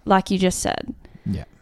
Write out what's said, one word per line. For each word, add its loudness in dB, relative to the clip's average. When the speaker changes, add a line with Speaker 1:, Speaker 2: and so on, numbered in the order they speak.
Speaker 1:
like 2
you 2
just 2
said. -4
Speaker 2:
Yeah. -4